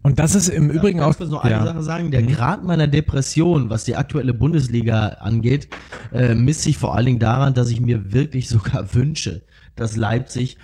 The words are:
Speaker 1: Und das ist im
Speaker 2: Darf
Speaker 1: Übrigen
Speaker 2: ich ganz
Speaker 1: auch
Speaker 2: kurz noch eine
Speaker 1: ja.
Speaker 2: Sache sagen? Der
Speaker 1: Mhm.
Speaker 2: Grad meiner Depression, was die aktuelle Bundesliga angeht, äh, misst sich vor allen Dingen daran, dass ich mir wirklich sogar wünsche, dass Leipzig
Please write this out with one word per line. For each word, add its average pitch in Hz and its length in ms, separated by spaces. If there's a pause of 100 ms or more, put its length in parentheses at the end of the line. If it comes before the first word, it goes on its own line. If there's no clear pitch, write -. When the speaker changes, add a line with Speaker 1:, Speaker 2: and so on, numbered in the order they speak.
Speaker 1:
Und 139 160
das 151 160
ist 185 140
im 156 200
Speaker 2:
Darf 156 100
Speaker 1:
Übrigen 185 200
Speaker 2:
ich 147 60
ganz 151 100
Speaker 1:
auch - 40
Speaker 2:
kurz 165 120
noch 147 140
eine 120 100
Speaker 1:
ja. 110 100
Speaker 2:
Sache 160 180
sagen? 165 280
Der 127 120
Speaker 1:
Mhm. 120 100
Speaker 2:
Grad 147 320
meiner 160 240
Depression, 147 800
was 110 160
die - 120
aktuelle 135 360
Bundesliga 117 760 (120)
angeht, 117 480 (440)
äh, 123 220
misst 127 280
sich 151 160
vor - 180
allen 113 100
Dingen 127 120
daran, 127 340
dass 123 160
ich 117 120
mir 113 320
wirklich 131 360
sogar 107 460
wünsche, 127 480 (340)
dass 110 180
Leipzig 117 680